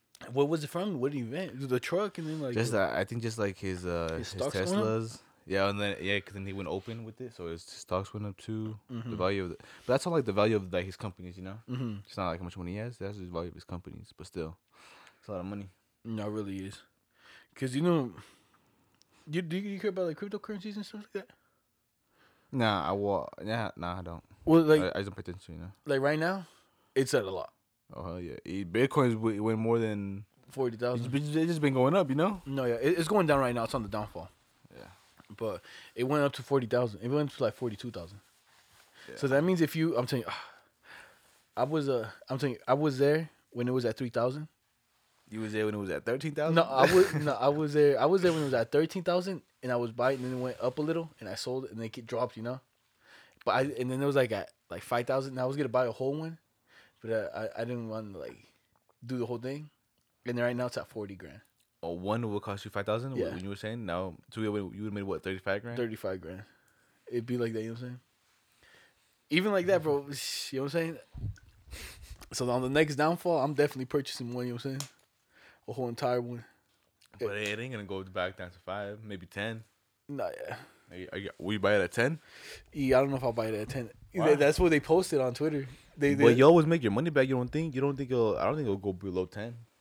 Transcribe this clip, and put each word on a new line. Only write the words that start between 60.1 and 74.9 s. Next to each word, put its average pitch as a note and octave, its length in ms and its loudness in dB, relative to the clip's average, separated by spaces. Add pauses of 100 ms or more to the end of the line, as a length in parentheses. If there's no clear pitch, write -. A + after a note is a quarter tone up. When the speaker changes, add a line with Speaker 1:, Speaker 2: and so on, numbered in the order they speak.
Speaker 1:
And B2 120 -2
then A#2+ 60 2
right A#2+ 120 2
now B2 100 -2
it's A#2+ 120 -6
at - 120 -6
forty G2+ 260 -8
grand. F2+ 240 -16 (440)
Speaker 2:
A E2+ 80 -4
one G#2 380 0
will G#2 120 -2
cost G#2 240 -8
you G2+ 60 -10
five G2+ 140 -4
thousand? A#2+ 300 -2
Speaker 1:
Yeah. - 140 -2
Speaker 2:
When F2+ 140 -6
you G2 60 -8
were G2+ 60 -6
saying A2 300 -8
now, F2+ 280 -4 (200)
so A2 80 -4
you G#2+ 100 0
would, G2+ 240 -4
you G2+ 100 -8
would G#2 80 -6
made G2+ 100 -4
what, F#2 200 -4
thirty-five F#2+ 380 -2
grand? A#2 160 -8
Speaker 1:
Thirty-five G#2+ 420 -4
grand. F2+ 220 -12 (640)
It'd A#2+ 180 -4
be B2 120 -2
like A2+ 160 -2
that, A2 80 -4
you A2+ 60 -6
know A2+ 80 -8
what A#2+ 80 -12
I'm B2 40 -10
saying? B2 120 -12 (1300)
Even F#3 240 2
like F3+ 140 2
that, F3+ 160 4
bro. D3 160 2
You C#3+ 40 -6 (560)
know C3 40 -2
what - 0 -
I'm C#3+ 60 -4
saying? E3 280 -4 (1400)
So B2 160 -2
on B2 120 2
the B2+ 80 0
next D3 260 4
downfall, E3 460 2
I'm D3 120 2
definitely C#3 320 2
purchasing B2+ 480 -4
one. B2 140 -4
You B2 60 -6
know - 20 -6
what A2+ 100 -10
I'm C3+ 140 -6
saying? C#3+ 100 -8 (800)